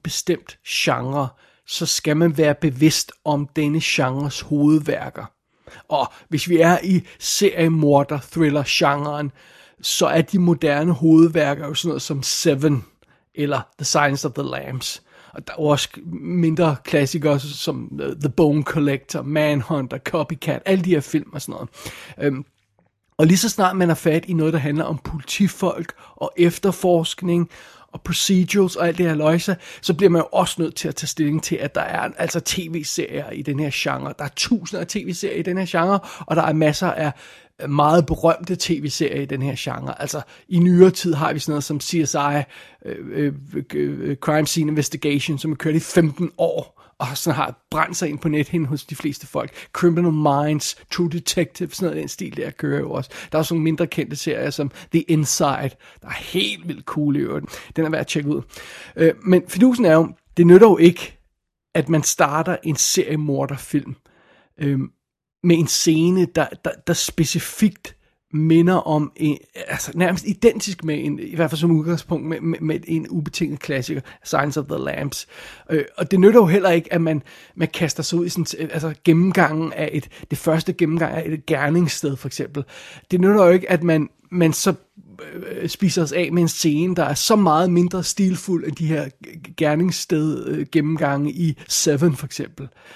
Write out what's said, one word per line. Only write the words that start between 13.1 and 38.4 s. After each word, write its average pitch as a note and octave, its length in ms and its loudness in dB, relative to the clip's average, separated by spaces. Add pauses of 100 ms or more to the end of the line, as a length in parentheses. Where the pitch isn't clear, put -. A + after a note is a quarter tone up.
eller C#3+ 260 -2 (160)
The C#3+ 80 -10
Silence D3 420 0
of A#2 60 -8
the C#3+ 100 -6
Lambs. C3+ 580 -10 (320)
Og - 140 -18
der A2 60 -12
er - 60 -16
jo D3+ 60 0
også D3 240 2 (320)
mindre E3 640 2
klassikere C#3+ 560 0
som, C#3 640 -8
øh, C#3 160 -4
The C#3+ 100 -2
Bone D3 340 2
Collector, C#3 580 -2
Manhunter, D3 760 -2
Copycat, D3 680 -6
alle F#3+ 180 2
de F#3 60 0
her D#3 120 2
film - 320 -4
og C3+ 80 -10
sådan - 120 -12
noget. - 160 -12 (520)
Øhm, C#3 240 -2 (720)
og D#3+ 100 6
lige F#3 100 6
så A3 120 0
snart F#3+ 260 0
man F3+ 140 2
er D#3+ 40 4
fat E3 340 0
i F#3 60 -4
noget, D#3+ 200 0
der E3 60 0
handler D3 240 -2
om D#3 200 -6
politifolk - 880 -4 (220)
og - 220 -6
efterforskning F3 1120 0 (440)
og E3+ 80 -16
procedurals F#3 720 0
og E3+ 120 0
alt E3 100 -2
det F3+ 80 2
her D#3+ 100 0
løjse, E3 400 2 (260)
så F#3+ 120 0
bliver F#3 160 6
man E3+ 120 4
jo D3+ 100 -2
også F3+ 300 0
nødt D#3 140 -4
til - 120 -6
at C#3+ 80 -6
tage - 120 -8
stilling D#3 360 -2
til, - 120 -4
at - 200 -4
der - 60 -2
er - 360 -4
altså E3+ 220 -4
T - 200 -6 (120)
V-serier D3 580 -6
i - 120 -10
den C#3+ 180 -4
her D3+ 140 -2
genre. C3+ 460 -4
Der D3 60 -8
er D3 100 -8
tusinder F3+ 460 -4
af E3+ 60 -8
T - 80 -8
V-serier F#3 420 -6
i E3+ 40 -2
den F3+ 160 -4
her F#3+ 120 -2
genre, F#3 300 2 (200)
og D#3+ 160 -4
der D#3+ 60 2
er D#3 120 2
masser D#3 340 2
af D3+ 240 -2 (580)
meget D3 360 4
berømte E3 500 0